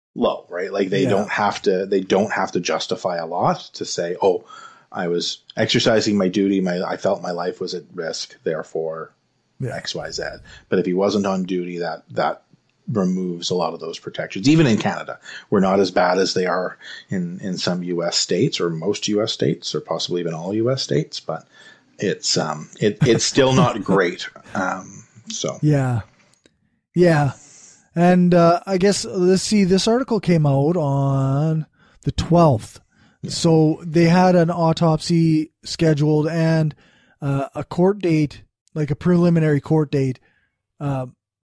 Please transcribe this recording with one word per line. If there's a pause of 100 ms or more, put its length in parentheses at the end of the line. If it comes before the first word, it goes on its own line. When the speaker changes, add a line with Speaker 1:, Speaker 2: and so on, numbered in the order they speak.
(160)
Speaker 1:
low,
right?
Like,
they
Speaker 2:
Yeah.
Speaker 1:
don't
have
to,
they
don't
have
to
justify
a
lot (140)
to
say,
"Oh, (460)
I
was (160)
exercising
my
duty.
My,
I
felt
my
life
was
at (100)
risk.
Therefore, (460)
Speaker 2:
Yeah.
Speaker 1:
X,
Y,
Z." (440)
But
if
he
wasn't
on
duty,
that,
that (440)
removes
a
lot
of
those
protections.
Even
in
Canada, (300)
we're
not
as
bad
as
they
are (320)
in,
in
some
U
S
states
or
most
U
S
states
or
possibly
even
all
U
S
states,
but (520)
it's,
um, (120)
it,
it's
still
not
Speaker 2:
<laughs>
Speaker 1:
great. (280)
Um, (240)
so.
Speaker 2:
Yeah. (920)
Yeah. (600)
And,
uh,
I
guess,
let's
see,
this
article
came
out
on (360)
the
twelfth. (420)
Speaker 1:
Yeah.
Speaker 2:
So
they
had
an
autopsy (120)
scheduled
and, (480)
uh,
a
court
date, (320)
like
a
preliminary
court
date, (600)
uh, (500)